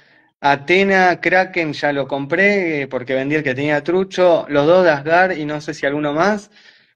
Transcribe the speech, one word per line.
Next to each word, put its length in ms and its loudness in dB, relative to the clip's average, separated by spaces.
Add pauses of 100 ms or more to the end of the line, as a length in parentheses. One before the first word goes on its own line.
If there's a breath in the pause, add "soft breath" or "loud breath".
(420 soft breath)
Atena, 800 2
Kraken, 520 0
ya 200 -2
lo 140 -4
compré, 760 0
eh, 40 -6
porque 280 -6
vendí 200 -2
el 80 -2
que 120 -2
tenía 280 -2
trucho, 640 0
los 180 2
dos 160 6
de 80 4
Asgard 460 0
y 80 -6
no 160 -6
sé 120 -10
si 120 -6
alguno 280 -2
más. 380 -2 (440 soft breath)